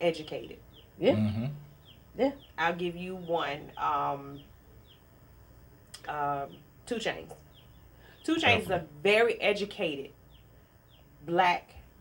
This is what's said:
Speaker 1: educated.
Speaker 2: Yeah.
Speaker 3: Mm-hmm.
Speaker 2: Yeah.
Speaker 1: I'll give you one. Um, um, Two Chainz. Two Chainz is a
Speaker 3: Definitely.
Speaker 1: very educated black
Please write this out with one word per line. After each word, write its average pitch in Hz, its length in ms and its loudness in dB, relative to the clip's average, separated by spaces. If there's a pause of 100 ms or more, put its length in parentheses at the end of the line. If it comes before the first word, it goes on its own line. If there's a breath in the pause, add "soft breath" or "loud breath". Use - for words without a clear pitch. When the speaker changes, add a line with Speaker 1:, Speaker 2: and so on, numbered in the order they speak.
Speaker 1:
educated. 156 560 -2 (420)
Speaker 2:
Yeah. 190 160 6
Speaker 3:
Mm-hmm. 107 300 2 (760)
Speaker 2:
Yeah. 269 140 2 (260)
Speaker 1:
I'll 175 160 2
give 175 220 -4
you 185 180 -8
one. 156 640 -2
Um, 143 600 -2 (1700)
um, 143 400 -2 (380)
Two 240 100 -2
Chainz. - 340 -4 (920 loud breath)
Two 320 100 2
Chainz 240 280 4
is 180 40 -8
a - 40 -8
Speaker 3:
Definitely. 170 180 0 (160)
Speaker 1:
very 214 360 4
educated 185 720 -2 (1120)
black 175 460 2 (300)